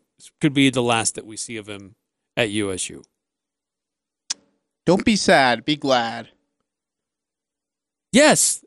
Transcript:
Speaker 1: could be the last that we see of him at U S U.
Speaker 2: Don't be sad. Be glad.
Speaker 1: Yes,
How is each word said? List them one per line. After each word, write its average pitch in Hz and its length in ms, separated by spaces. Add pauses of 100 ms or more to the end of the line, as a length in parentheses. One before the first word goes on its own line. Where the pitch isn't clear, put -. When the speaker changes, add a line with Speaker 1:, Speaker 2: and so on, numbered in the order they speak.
(420)
Speaker 1:
could 151 120
be 135 160
the 123 140
last 117 320
that - 100
we 107 120
see 117 200
of 104 100
him 101 280 (400)
at 120 140
U 101 220
S 92 180
U. - 140 (1800)
Speaker 2:
Don't 180 200
be 226 100
sad. 135 500
Be 151 100
glad. 120 540 (1800)
Speaker 1:
Yes, 269 560